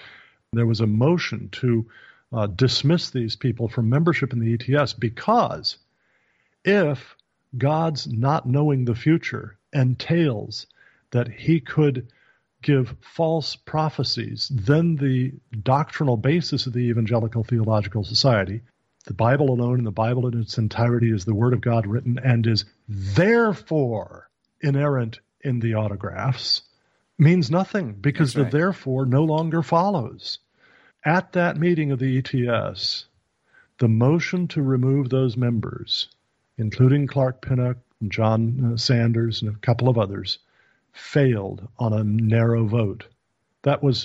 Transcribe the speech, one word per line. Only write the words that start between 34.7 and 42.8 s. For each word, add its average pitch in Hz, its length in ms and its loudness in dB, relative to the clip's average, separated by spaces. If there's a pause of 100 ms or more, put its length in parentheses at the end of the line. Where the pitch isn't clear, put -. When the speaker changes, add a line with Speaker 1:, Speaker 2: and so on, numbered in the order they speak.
Speaker 1:
those 127 300 0
members, - 720 -4 (480)
including 127 480 4
Clark 131 340 -2
Pinnock 123 380 -2 (240)
and 101 100 -4
John, 113 640 0
uh, - 20 -4
Sanders 117 640 0
and 107 100 -4
a 104 100 -8
couple 123 280 0
of 123 80 2
others, 101 420 -4 (540)
failed 101 760 0 (120)
on 113 140 0
a 107 120 0
narrow 113 640 2
vote. 110 400 -2 (560)